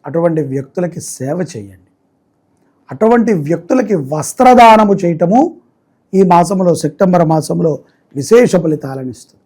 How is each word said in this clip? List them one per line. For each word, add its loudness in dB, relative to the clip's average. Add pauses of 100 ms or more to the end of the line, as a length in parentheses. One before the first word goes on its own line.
అటువంటి -2 (100)
వ్యక్తులకి -8 (140)
సేవ -8 (140)
చేయండి, -18 (1000)
అటువంటి 0 (140)
వ్యక్తులకి -2 (160)
వస్త్రదానము 4
చేయటము 0 (760)
ఈ 2 (120)
మాసంలో, 2 (100)
సెప్టెంబర్ 0
మాసంలో -2 (420)
విశేష 2 (100)
ఫలితాలను -6
ఇస్తుంది. -20